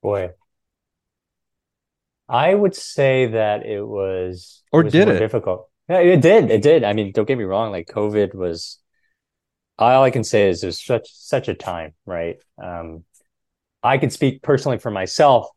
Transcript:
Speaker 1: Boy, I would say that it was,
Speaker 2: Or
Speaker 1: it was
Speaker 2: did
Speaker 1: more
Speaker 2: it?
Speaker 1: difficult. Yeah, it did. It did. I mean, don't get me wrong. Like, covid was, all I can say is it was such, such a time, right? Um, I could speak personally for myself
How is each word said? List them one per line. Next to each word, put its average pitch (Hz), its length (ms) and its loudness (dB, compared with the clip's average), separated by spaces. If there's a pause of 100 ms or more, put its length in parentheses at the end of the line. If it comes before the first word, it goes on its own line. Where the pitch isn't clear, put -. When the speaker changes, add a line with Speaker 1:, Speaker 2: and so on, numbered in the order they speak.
Speaker 1:
Boy, 95 300 -4 (2000)
I 143 260 2
would 202 220 0
say 131 500 0
that 107 400 -2
it 101 160 -6
was, 95 880 -8
Speaker 2:
Or 160 120 4
Speaker 1:
it - 20 4
was - 80 -4
Speaker 2:
did 196 160 4
Speaker 1:
more 117 80 2
Speaker 2:
it? - 20 0
Speaker 1:
difficult. 101 500 -4 (200)
Yeah, 180 100 0
it 175 240 6
did. 180 280 6
It 107 120 2
did. 147 220 4
I 104 80 0
mean, 104 200 -4
don't 107 140 -2
get 135 100 -2
me 113 80 -6
wrong. 101 280 -4
Like, 85 160 -10
covid 104 460 -2
was, 87 440 -10 (1000)
all 127 280 4
I 131 60 2
can 113 140 -4
say 104 240 2
is 87 140 -2
it 101 40 -6
was 85 160 -10
such, - 300 -4
such - 360 -6
a 98 60 -4
time, 82 400 -10 (120)
right? 85 300 -8 (260)
Um, 85 420 -14 (760)
I 135 160 2
could 135 140 -2
speak - 300 -2
personally 135 360 -2
for 117 140 -10
myself 110 640 2